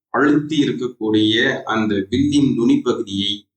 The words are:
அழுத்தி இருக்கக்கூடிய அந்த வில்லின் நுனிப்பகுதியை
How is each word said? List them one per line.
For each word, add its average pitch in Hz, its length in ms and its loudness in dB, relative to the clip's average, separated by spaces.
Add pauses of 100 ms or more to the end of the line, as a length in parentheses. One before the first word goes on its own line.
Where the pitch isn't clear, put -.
அழுத்தி 147 580 2
இருக்கக்கூடிய 117 960 0
அந்த 107 460 -2
வில்லின் 139 460 2
நுனிப்பகுதியை 104 1000 -2